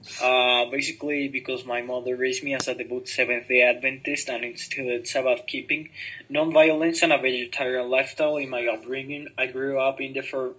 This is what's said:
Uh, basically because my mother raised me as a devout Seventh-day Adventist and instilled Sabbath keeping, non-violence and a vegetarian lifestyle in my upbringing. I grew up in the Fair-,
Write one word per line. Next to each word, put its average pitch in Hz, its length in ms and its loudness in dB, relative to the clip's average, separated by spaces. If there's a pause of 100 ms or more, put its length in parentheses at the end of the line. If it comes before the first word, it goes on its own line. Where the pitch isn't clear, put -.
(220)
Uh, 123 480 4
basically 143 580 -2
because 131 380 -6
my 120 160 -2
mother 123 340 -4
raised 127 260 0
me 143 120 -2
as 127 120 -2
a 127 80 -2
devout 123 320 -6
Seventh-day 123 560 2
Adventist 131 680 0
and 120 140 -4
instilled 120 600 -6
Sabbath 131 400 0
keeping, 147 440 -6 (380)
non-violence 160 760 4
and 165 100 6
a 139 60 6
vegetarian 127 720 -2
lifestyle 147 480 2
in 135 100 -4
my 123 180 -4
upbringing. 131 680 -4
I 131 100 0
grew 135 320 -2
up 135 220 2
in 135 140 -6
the 135 80 -4
Fair-, 131 360 -4